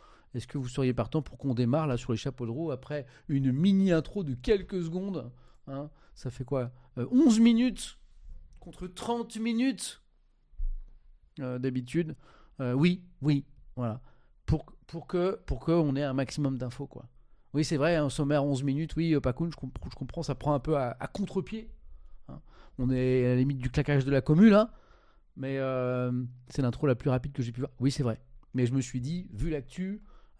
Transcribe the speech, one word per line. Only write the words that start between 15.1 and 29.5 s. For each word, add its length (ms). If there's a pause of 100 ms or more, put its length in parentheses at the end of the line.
pour 180
que 80
on 240
ait 80
un 100
maximum 440
d'infos, 300
quoi. 200 (460)
Oui, 100
c'est 140
vrai, 180
un 140
sommaire 340
onze 200
minutes, 340
oui, 160
euh, 80
Pacoun, 280
je 60
comp-, 240 (100)
je 60
comprends, 280
ça 120
prend 180
un 60
peu 160
à, 240
à 80
contre-pied. 640 (560)
Hein. 140 (360)
On 120
est 360
à 40
la 80
limite 220
du 100
claquage 340
de 80
la 80
commu, 300
là. 240 (640)
Mais, 220
euh, 520 (380)
c'est 120
l'intro 260
la 80
plus 140
rapide 220
que 100
j'ai 120
pu 80
voir. 180
Oui, 100
c'est 140
vrai. 180 (320)
Mais 120
je 80
me 80
suis 180
dit, 320
vu 180